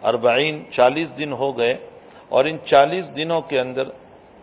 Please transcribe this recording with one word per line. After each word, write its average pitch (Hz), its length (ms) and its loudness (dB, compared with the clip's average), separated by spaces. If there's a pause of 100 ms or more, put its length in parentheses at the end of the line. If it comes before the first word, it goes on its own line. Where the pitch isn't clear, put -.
(100)
اربعین، 127 600 0
چالیس 139 460 2
دن 147 160 -8
ہو 131 240 -4
گئے، 120 160 0 (560)
اور 131 160 2
ان 156 200 -4
چالیس 156 400 4 (100)
دنوں 160 340 -4
کے 139 100 0
اندر 127 260 -4 (580)